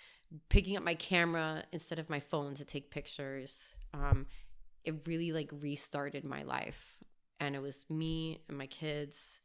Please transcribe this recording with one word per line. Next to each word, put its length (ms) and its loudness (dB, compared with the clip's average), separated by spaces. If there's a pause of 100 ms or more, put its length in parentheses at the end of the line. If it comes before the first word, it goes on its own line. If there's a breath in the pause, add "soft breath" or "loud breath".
(500 loud breath)
picking 260 8
up 80 0
my 120 4
camera 760 4
instead 280 -2
of 100 -6
my 100 0
phone 360 -2
to 100 -8
take 260 -6
pictures. 840 -6 (180)
Um, 320 6 (580 soft breath)
it 120 0 (120)
really, 240 2
like, 200 0 (100)
restarted 640 -4
my 180 -4
life. 540 -4 (420)
And 160 0
it 60 -4
was 280 -6
me 600 0
and 80 -6
my 100 -6
kids 760 -4